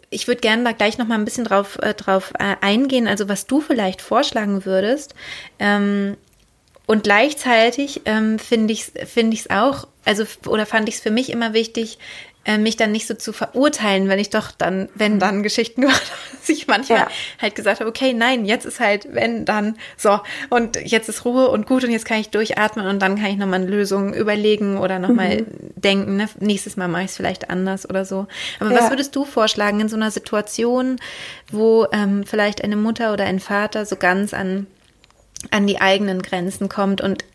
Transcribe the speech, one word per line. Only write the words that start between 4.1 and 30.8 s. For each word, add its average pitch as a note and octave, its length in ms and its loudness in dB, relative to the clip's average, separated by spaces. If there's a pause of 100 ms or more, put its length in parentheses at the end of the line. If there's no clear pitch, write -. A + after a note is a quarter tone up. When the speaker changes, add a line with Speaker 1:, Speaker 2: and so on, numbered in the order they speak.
Speaker 1:
würdest. G3+ 520 0 (440)
Ähm, G3+ 560 0 (720)
und G#3+ 160 4
gleichzeitig, A#3+ 1040 2
ähm, A3 340 0
find A3 320 0
ich's, - 220 -6 (120)
find A3+ 280 2
ich's - 160 -8
auch, A#3+ 360 2 (200)
also G#3+ 180 2
f-, - 240 -10
oder G#3+ 180 0
fand A3 220 0
ich's A3 140 -6
für A3 100 0
mich B3 180 0
immer A#3 240 -2
wichtig, A3+ 460 -2 (460)
äh, G#3+ 120 2
mich A3 200 2
dann A3 160 2
nicht A3 120 -4
so A#3 80 -6
zu G#3+ 200 -8
verurteilen, A3 760 2
wenn F#3+ 80 4
ich G3+ 140 -2
doch G#3+ 180 -2
dann, F#3+ 460 -2
wenn G#3 200 2
Speaker 2:
Mhm. G3+ 40 4
Speaker 1:
dann G3 240 2
Geschichten A3+ 380 -2
<laughs> - 0 -
gemacht C4+ 200 4
habe, - 380 -14
dass - 100 -12
ich D4+ 180 0
manchmal A#3 320 2
Speaker 2:
Ja. - 80 2 (320)
Speaker 1:
halt G#3+ 140 -2
gesagt A3 280 0
habe, A3+ 80 -2
„Okay, C4 240 0
nein, A#3 320 2
jetzt A3+ 200 0
ist - 140 -10
halt, G#3 320 2
wenn A#3 340 -2
dann, G#3+ 320 0 (200)
so, G3+ 220 4 (300)
und A#3 280 0
jetzt A3+ 320 -2
ist - 160 -8
Ruhe B3+ 240 4
und G#3+ 180 0
gut B3+ 160 2
und A#3+ 80 0
jetzt A3+ 140 -2
kann A3 120 -2
ich G#3+ 140 -4
durchatmen G#3+ 560 0
und G3 140 0
dann G3 160 2
kann G#3 120 0
ich G3 80 -2
nochmal F#3+ 220 0
eine F#3 100 -2
Lösung G3 460 0
überlegen G#3 640 2
oder F#3+ 180 0
nochmal F#3 440 2
Speaker 2:
Mhm. A3 40 -4 (300)
Speaker 1:
denken, G3 400 2
ne, G#3 140 0 (100)
nächstes G3+ 360 -2
Mal F#3 120 -2
mache F3 160 -2
ich's F#3 140 -8
vielleicht F3+ 340 -4
anders F#3+ 360 -4
oder F#3+ 180 -2
so.“ F#3+ 200 -4 (340)
Aber G#3+ 120 0
was A#3+ 140 6
Speaker 2:
Ja. A3+ 40 4
Speaker 1:
würdest C4+ 260 -2
du C#4 100 0
vorschlagen G#3+ 560 2
in A3 80 0
so A3 80 -4
einer A3 120 0
Situation, A#3 840 -2 (560)